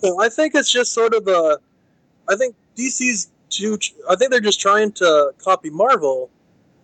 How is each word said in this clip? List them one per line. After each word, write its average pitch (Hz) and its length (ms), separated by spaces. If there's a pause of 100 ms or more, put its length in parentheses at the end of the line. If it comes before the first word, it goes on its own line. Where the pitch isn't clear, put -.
don't - 20
know. 190 160
I 233 100
think 311 260
it's 277 160
just 247 220
sort 226 200
of 208 140
a, 160 320 (680)
I 190 60
think 240 200 (200)
D 247 140
C's 247 400 (200)
too, 214 280 (320)
I 185 60
think 254 160
they're 247 80
just 208 220
trying 208 320
to 151 380 (120)
copy 185 260
Marvel 151 600 (540)